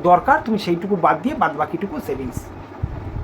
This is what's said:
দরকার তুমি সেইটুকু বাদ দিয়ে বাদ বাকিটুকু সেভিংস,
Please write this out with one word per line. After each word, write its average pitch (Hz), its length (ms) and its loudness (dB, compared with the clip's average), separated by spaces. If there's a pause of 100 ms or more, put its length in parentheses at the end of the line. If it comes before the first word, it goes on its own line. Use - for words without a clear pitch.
দরকার 180 420 6
তুমি 220 140 0
সেইটুকু 180 380 0
বাদ 156 260 4
দিয়ে 277 120 -2
বাদ 160 220 0
বাকিটুকু 165 500 -4
সেভিংস, 131 340 -6 (840)